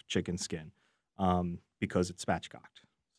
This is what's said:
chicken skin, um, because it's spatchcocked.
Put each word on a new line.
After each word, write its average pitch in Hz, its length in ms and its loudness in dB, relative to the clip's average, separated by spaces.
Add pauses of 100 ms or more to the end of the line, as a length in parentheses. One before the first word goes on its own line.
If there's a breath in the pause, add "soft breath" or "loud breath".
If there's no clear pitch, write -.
chicken 87 300 0
skin, 78 340 -8 (460)
um, 90 420 2 (220)
because 92 280 2
it's - 140 -12
spatchcocked. - 600 -6 (360)